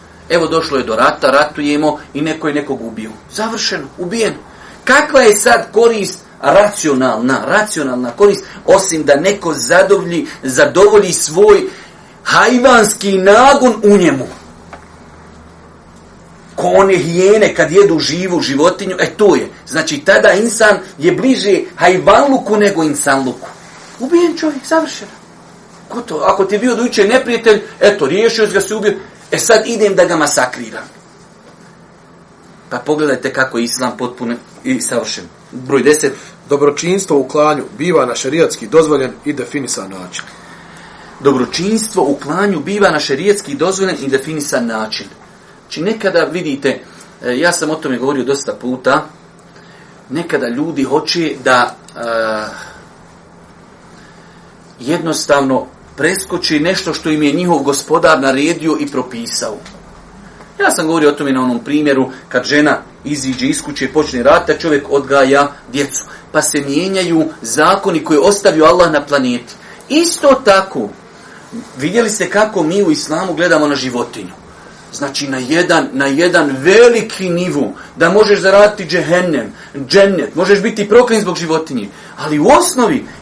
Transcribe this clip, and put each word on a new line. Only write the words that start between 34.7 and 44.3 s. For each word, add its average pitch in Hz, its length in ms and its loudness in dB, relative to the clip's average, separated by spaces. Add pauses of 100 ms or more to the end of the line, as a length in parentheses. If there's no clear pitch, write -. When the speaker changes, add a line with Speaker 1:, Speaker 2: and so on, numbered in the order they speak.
Speaker 1:
savršen. 113 420 -6 (280)
Broj 127 320 -2
deset. 143 300 2 (360)
Speaker 2:
Dobročinstvo 147 680 0
u 135 100 0
klanju 151 360 0 (140)
biva 151 280 2
na 120 100 -4
šerijatski 135 520 -2
dozvoljen 147 440 2 (140)
i 143 80 -4
definisan 123 560 -8
način. 92 340 -14 (960)
Speaker 1:
Dobročinstvo 160 840 -2
u 143 120 0
klanju 170 440 -2
biva 190 300 0
na 156 100 0
šerijatski 151 560 -2
dozvoljen 185 460 -2
i 135 60 -8
definisan 135 580 -4